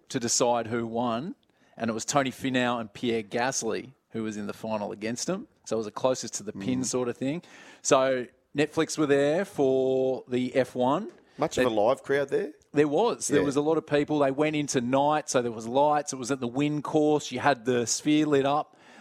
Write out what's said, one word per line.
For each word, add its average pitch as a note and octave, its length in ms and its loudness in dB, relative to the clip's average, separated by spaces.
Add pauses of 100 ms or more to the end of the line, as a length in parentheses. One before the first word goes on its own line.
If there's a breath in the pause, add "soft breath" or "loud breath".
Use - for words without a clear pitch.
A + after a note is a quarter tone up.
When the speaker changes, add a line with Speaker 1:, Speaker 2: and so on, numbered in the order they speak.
(100)
Speaker 1:
to B2+ 100 -4
decide A#2+ 460 2
who A#2 200 -4
won, A#2+ 480 -4 (440 soft breath)
and A2+ 100 -2
it A2 60 -2
was A2+ 100 -6
Tony C3+ 260 2
Finau B2 500 0
and A2 120 -12
Pierre A2+ 300 -2
Gasly A#2 680 -4 (180)
who A2+ 120 -6
was G#2+ 140 -6
in G#2 100 -8
the G2+ 60 -6
final G#2 400 -6
against A2 340 -6
them. F#3+ 200 -4 (180)
So A2+ 120 -4
it - 20 -2
was A2 80 -4
a G#2 40 -10
closest B2+ 440 -2
to - 80 -10
the G#2 100 -10
pin B2+ 280 -4
Speaker 2:
Mm. B2+ 60 -4
Speaker 1:
sort B2 220 -2
of A#2+ 100 -6
thing. C#3+ 240 -4 (400 loud breath)
So C3 440 4 (300)
Netflix D3+ 400 0
were D3+ 100 2
there C#3+ 380 4
for C3 840 0
the B2+ 260 -2
F B2+ 200 0
one. C#3+ 360 0 (280 soft breath)
Speaker 2:
Much D3+ 180 -2
Speaker 1:
They B2+ 80 4
Speaker 2:
of A#2 80 2
a - 20 -2
live A2 280 2
crowd C#3 280 0
there? G3 220 -2 (200)
Speaker 1:
There D3 160 4
was. D#3 400 0
There C#3+ 120 4
Speaker 2:
Yeah. C#3+ 60 2
Speaker 1:
was C3+ 100 -2
a D3 40 4
lot D#3 180 2
of - 80 -4
people. D3 340 2
They C3+ 100 2
went D3+ 260 0
into C#3 240 -2
night, C#3 480 2
so B2+ 140 2
there A#2+ 100 -4
was A2+ 140 -10
lights. D3 460 2
It C3+ 40 -10
was B2 140 -6
at C#3 100 -2
the A#2+ 60 -4
Wynn D3 360 -2
course. D3+ 500 2
You B2 80 -6
had B2+ 260 2
the A#2+ 200 2
Sphere D3+ 400 2
lit C#3 200 4
up. D3 300 -2 (240 loud breath)